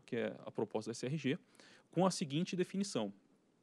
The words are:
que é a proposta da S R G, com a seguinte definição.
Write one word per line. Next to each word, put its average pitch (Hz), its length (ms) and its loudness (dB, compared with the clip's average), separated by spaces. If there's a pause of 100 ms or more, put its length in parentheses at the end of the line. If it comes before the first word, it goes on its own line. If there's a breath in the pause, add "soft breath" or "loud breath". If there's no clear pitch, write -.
que - 100 -6
é 110 200 0 (100)
a - 60 -8
proposta 110 380 -2
da - 20 -2
S 117 140 -6
R 135 120 0
G, 135 220 0 (520 loud breath)
com 175 140 6
a 185 60 6
seguinte 160 440 -2
definição. 170 580 -2 (500)